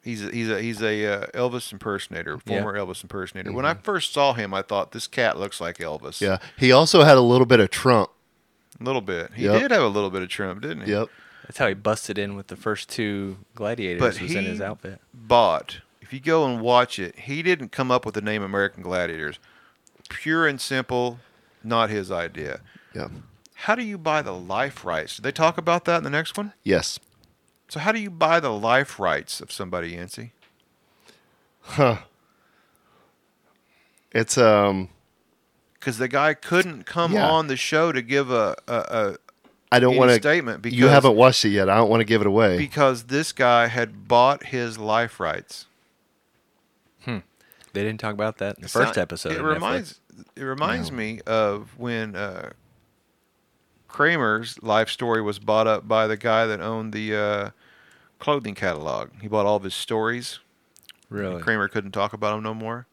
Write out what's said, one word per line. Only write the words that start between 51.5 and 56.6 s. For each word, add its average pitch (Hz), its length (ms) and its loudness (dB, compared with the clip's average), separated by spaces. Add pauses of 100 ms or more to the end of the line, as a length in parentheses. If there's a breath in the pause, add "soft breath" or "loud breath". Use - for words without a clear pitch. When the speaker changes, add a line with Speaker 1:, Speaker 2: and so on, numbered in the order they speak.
Speaker 1:
when, 113 380 -6
uh, 95 360 -10 (1400)
Kramer's 117 760 0
life 110 280 2
story 113 320 -2
was 104 180 -4
bought 110 280 0
up 107 200 0
by 110 200 2
the 107 100 -2
guy 113 280 2
that 107 160 -4